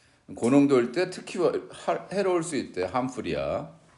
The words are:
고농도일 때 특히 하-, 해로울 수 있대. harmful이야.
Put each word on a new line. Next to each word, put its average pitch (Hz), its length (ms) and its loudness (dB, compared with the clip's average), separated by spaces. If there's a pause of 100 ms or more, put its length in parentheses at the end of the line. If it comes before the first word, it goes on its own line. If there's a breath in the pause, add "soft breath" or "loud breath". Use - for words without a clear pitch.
(360 soft breath)
고농도일 127 580 4
때 180 160 0
특히 - 300 -10
하-, - 720 -2
해로울 180 320 0
수 160 120 -6
있대. 90 280 -4
harmful이야. 92 880 -4 (280 loud breath)